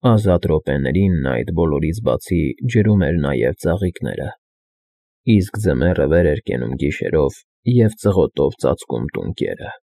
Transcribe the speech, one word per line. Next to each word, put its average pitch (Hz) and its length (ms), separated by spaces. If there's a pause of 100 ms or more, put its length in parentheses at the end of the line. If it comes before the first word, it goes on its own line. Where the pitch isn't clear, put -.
ազատ 104 460
րոպեներին 78 720
նա 65 120
այդ 64 220
բոլորից 80 480
բացի 82 400 (200)
ջրում 107 420
էր 78 140
նաև 69 420
ծաղիկները, 87 680 (1000)
իսկ 104 340
ձմեռը 80 460
վեր 82 200
էր 73 160
կենում 62 340
գիշերով 69 640 (300)
և 117 260
ծղոտով 78 640
ծածկում 60 480
տունկերը - 600 (220)